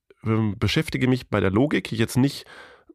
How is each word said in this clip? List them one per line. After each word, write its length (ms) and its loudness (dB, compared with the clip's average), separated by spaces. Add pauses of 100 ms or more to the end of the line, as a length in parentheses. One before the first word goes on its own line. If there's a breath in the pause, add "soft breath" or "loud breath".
(240)
ähm, 340 0
beschäftige 500 0
mich 220 0
bei 100 0
der 120 2
Logik 400 0
jetzt 240 -2
nicht 300 0 (500 loud breath)